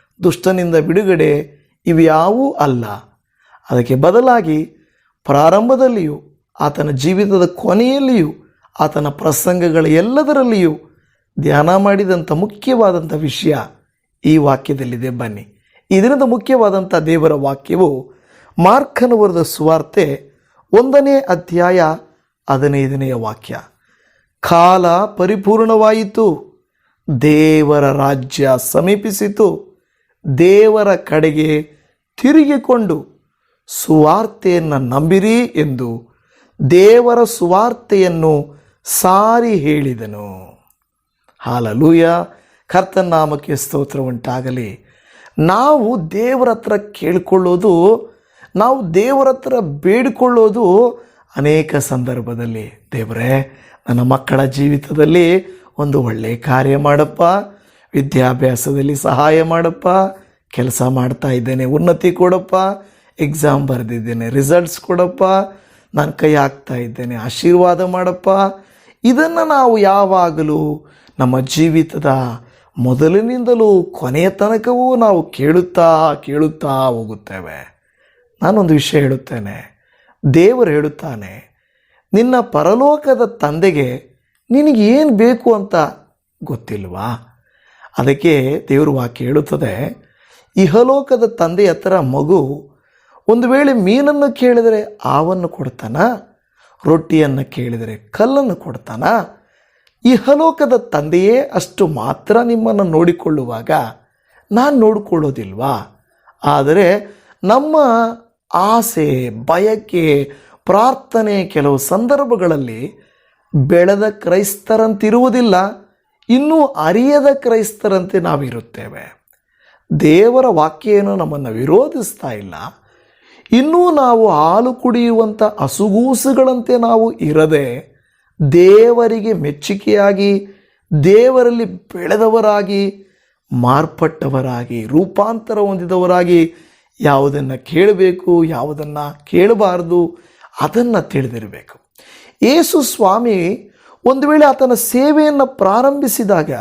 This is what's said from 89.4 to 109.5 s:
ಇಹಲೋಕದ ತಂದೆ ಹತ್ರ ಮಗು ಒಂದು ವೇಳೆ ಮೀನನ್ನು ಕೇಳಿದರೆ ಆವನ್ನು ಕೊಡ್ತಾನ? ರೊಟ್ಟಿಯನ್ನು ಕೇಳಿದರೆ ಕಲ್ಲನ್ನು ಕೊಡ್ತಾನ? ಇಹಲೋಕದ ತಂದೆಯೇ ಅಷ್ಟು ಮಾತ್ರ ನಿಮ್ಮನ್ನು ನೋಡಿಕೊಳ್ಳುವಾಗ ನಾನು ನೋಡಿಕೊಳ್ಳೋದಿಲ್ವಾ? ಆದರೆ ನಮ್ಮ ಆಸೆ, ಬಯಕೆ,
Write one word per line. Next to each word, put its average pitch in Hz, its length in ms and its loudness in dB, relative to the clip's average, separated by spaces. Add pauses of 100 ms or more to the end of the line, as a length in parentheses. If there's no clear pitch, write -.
ಇಹಲೋಕದ 240 720 2
ತಂದೆ 196 420 -2
ಹತ್ರ 180 320 -2
ಮಗು 143 720 -2 (580)
ಒಂದು 240 220 2
ವೇಳೆ 277 240 2
ಮೀನನ್ನು 269 600 0
ಕೇಳಿದರೆ 226 720 0
ಆವನ್ನು 160 440 -2
ಕೊಡ್ತಾನ? 127 480 -10 (880)
ರೊಟ್ಟಿಯನ್ನು 151 640 0
ಕೇಳಿದರೆ 113 460 -10
ಕಲ್ಲನ್ನು 247 580 -2
ಕೊಡ್ತಾನ? - 480 -14 (1000)
ಇಹಲೋಕದ 285 680 2
ತಂದೆಯೇ 185 680 0
ಅಷ್ಟು - 460 -4
ಮಾತ್ರ 139 560 -4
ನಿಮ್ಮನ್ನು 226 400 0
ನೋಡಿಕೊಳ್ಳುವಾಗ 156 880 -2 (800)
ನಾನು 262 260 2
ನೋಡಿಕೊಳ್ಳೋದಿಲ್ವಾ? 139 1300 -2 (380)
ಆದರೆ 170 760 0 (260)
ನಮ್ಮ 277 340 2 (760)
ಆಸೆ, 165 760 -2
ಬಯಕೆ, 160 1040 -2 (340)